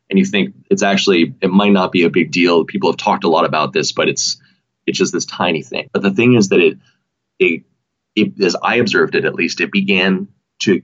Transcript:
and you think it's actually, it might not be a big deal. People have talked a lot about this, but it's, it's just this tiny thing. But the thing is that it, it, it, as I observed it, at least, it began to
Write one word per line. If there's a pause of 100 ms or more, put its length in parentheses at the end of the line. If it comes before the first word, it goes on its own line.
(100)
and
you
think (160)
it's
actually,
it
might
not
be
a
big
deal.
People
have
talked
a
lot
about
this,
but
it's, (500)
it's
just
this
tiny
thing.
But
the
thing
is
that
it, (600)
it, (520)
it,
as
I
observed
it,
at
least,
it
began (320)
to